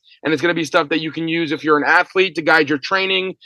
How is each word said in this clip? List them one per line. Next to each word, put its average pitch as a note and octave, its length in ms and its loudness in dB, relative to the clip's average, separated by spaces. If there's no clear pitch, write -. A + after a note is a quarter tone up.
And D3 80 0
it's D3 100 0
gonna F3 120 0
be E3 100 -2
stuff D#3+ 240 0
that D#3+ 120 -2
you D#3+ 120 -6
can E3 160 -6
use D#3+ 240 -2
if D3 100 -6
you're D3+ 160 2
an C#3 80 -2
athlete F3 480 2
to E3+ 80 -6
guide D#3 260 4
your D3 100 0
training. F#3+ 560 -4